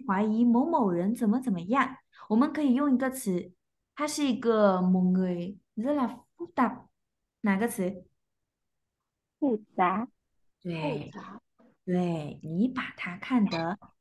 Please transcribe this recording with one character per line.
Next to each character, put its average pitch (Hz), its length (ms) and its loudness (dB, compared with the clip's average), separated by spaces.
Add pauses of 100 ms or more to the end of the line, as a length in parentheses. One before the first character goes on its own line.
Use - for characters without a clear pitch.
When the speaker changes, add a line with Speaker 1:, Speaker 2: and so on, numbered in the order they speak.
Speaker 1:
怀 196 160 0
疑 220 220 2
某 240 200 4
某 302 260 2
人 180 240 0
怎 240 140 0
么 240 120 2
怎 254 120 -2
么 175 80 -2
样”。 254 360 0 (320)
我 214 60 2
们 294 180 4
可 302 100 -2
以 262 120 4
用 285 180 2
一 247 40 6
个 262 140 0
词， 185 420 -4 (420)
它 294 120 -4
是 302 180 -2
一 240 140 0
个 214 400 4
뭔 185 340 4
가 185 440 -2 (800)
复 339 180 -10
杂， - 340 -2 (540)
哪 196 140 2
个 226 120 -2
词？ 180 360 -6 (1300)
Speaker 2:
复 254 180 0 (200)
杂。 190 320 0 (520)
Speaker 1:
对。 160 520 -6
Speaker 3:
复 196 60 -18
杂。 196 220 -18 (440)
Speaker 1:
对， 170 580 -2
你 170 260 0
把 254 280 -8
它 180 200 -10
看 233 280 0
得 170 340 -2 (220)